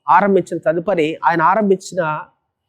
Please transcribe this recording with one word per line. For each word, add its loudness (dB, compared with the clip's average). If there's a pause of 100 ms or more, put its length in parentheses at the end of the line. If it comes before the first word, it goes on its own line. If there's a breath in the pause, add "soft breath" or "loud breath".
ఆరంభించిన 2
తదుపరి -2
ఆయన 2
ఆరంభించిన 0 (480)